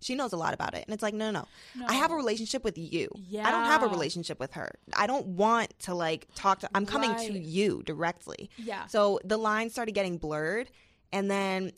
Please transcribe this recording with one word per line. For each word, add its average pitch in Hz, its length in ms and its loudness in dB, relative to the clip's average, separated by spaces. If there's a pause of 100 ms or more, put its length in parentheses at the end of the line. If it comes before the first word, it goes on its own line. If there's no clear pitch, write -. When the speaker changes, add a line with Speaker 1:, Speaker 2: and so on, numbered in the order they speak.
Speaker 1:
She 254 140 -4
knows 262 180 -2
a - 20 -2
lot 165 200 0
about - 180 -4
it." - 140 -6
And 214 80 -6
it's 208 80 -6
like, 208 100 0
"No, 214 160 -2
no, 190 160 -4 (300)
no. 247 120 -10
I 226 60 2
have 285 160 2
a 330 40 -2
Speaker 2:
No. 330 40 0
Speaker 1:
relationship 226 460 -2
with 185 120 -2
you. 165 320 -2 (320)
I 220 120 4
don't 226 140 4
have 294 180 6
a - 20 4
Speaker 2:
Yeah. 214 60 2
Speaker 1:
relationship 170 480 -2
with - 140 -8
her. - 180 -8 (240)
I 208 100 4
don't 247 220 0
want 214 540 2
to, 185 120 -6
like, 165 400 -2
talk 190 280 2
to, - 120 -6
I'm 202 140 2
coming 262 240 2
to 226 220 -4
Speaker 2:
Right. - 0 -
Speaker 1:
you 180 520 0
directly." 165 720 -6
Speaker 2:
Yeah. 220 300 -8
Speaker 1:
So 202 360 4
the 214 140 2
lines 220 360 2
started 226 180 -4
getting 196 260 0
blurred, 156 540 -2 (420)
and 196 180 0
then 190 460 0